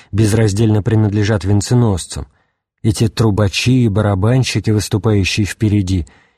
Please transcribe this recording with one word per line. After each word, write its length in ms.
безраздельно 720
принадлежат 600
венценосцам, 840
эти 240
трубачи 800
и 40
барабанщики, 800
выступающие 800
впереди, 580